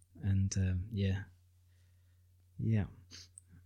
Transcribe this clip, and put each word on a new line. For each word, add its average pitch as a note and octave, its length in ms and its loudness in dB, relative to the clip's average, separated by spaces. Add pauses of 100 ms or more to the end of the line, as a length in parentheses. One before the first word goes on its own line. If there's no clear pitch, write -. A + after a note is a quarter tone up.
(220)
and, G2 340 2
um, F#2 360 0
yeah, G2 240 2 (1400)
yeah. A2 260 2 (800)